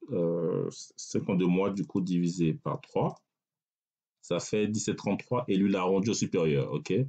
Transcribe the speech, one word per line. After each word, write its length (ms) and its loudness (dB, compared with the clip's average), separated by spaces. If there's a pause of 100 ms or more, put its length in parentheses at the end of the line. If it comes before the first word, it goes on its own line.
(100)
euh, 600 0 (260)
cinquante-deux 500 0
mois, 240 4
du 160 -2
coup, 140 -2
divisé 540 2
par 260 -6
trois. 420 -4 (1000)
Ça 180 -2
fait 280 -2
dix-sept 280 -2
trente-trois, 520 -2
et 80 2
lui, 140 4
l'a 100 2
arrondi 280 2
au 60 2
supérieur, 580 2
ok ? 220 -4 (140)